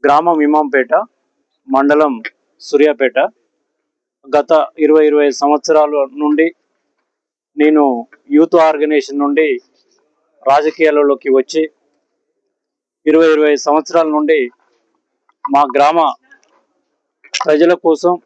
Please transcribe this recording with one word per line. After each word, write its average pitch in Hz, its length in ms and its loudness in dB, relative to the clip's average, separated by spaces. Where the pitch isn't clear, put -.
గ్రామం 156 360 2
ఇమాంపేట, 147 540 -2
మండలం 139 540 0
సూర్యాపేట. 139 580 0
గత 151 300 0
ఇరవై, 151 280 2
ఇరవై 147 200 2
ఐదు 135 80 -2
సంవత్సరాల 147 800 0
నుండి 151 420 -2
నేను 147 500 0
యూత్ 156 240 2
ఆర్గనైజేషన్ 151 640 0
నుండి 143 420 -2
రాజకీయాలలోకి 147 800 0
వచ్చి 139 420 -2
ఇరవై, 160 260 2
ఇరవై 151 180 0
ఐదు 143 100 -2
సంవత్సరాల 151 480 -2
నుండి 151 420 -2
మా 139 120 2
గ్రామ 143 500 0
ప్రజల 160 300 2
కోసం 175 520 -2